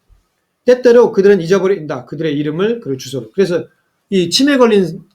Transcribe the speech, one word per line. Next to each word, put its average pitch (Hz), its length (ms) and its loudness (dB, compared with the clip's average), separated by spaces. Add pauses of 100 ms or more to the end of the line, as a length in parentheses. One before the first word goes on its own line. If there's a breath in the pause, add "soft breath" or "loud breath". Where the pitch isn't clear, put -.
(680)
때때로 240 460 4
그들은 202 280 4
잊어버린다. 165 640 -2
그들의 156 340 -6
이름을, 180 420 -4
그리고 135 180 -8
주소를. 127 360 -12
그래서 170 300 -2 (460 soft breath)
이 180 200 0
치매 277 260 2
걸린 202 480 2 (100)